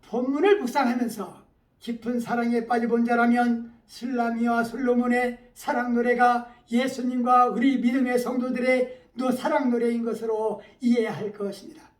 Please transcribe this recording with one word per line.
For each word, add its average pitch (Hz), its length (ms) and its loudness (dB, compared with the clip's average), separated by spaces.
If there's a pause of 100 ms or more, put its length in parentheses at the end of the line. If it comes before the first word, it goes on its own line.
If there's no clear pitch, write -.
본문을 294 580 2
묵상하면서 240 840 -2 (320)
깊은 240 420 -6
사랑에 233 460 -2
빠져본 233 400 0
자라면 240 680 2 (140)
슬라미와 233 760 -2
솔로몬의 247 920 0
사랑 247 400 -2
노래가 240 600 2 (160)
예수님과 247 760 2
우리 233 320 2
믿음의 247 400 2
성도들의 254 960 -2
노-, 254 180 -2
사랑 277 380 0
노래인 233 340 0
것으로 220 560 -4 (220)
이해할 220 500 0
것입니다. - 680 -12